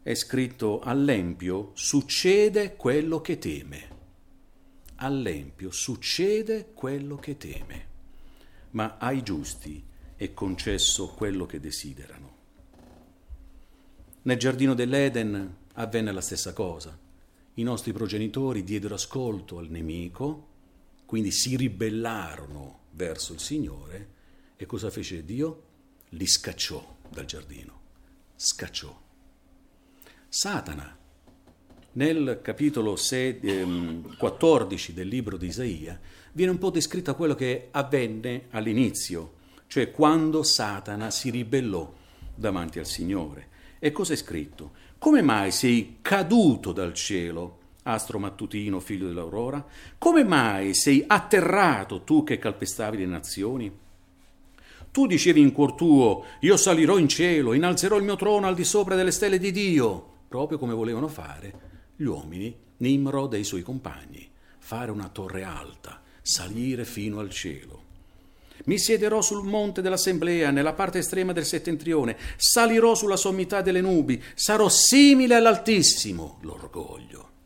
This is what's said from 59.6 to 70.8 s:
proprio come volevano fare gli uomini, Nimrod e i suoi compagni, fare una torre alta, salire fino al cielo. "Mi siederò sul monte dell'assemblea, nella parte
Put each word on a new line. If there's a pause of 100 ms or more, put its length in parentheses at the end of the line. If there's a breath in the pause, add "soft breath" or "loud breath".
proprio
come
volevano
fare (260 loud breath)
gli
uomini, (200)
Nimrod
e
i
suoi
compagni, (280 soft breath)
fare
una
torre
alta, (200 soft breath)
salire
fino
al
cielo. (840 loud breath)
"Mi
siederò
sul
monte
dell'assemblea,
nella
parte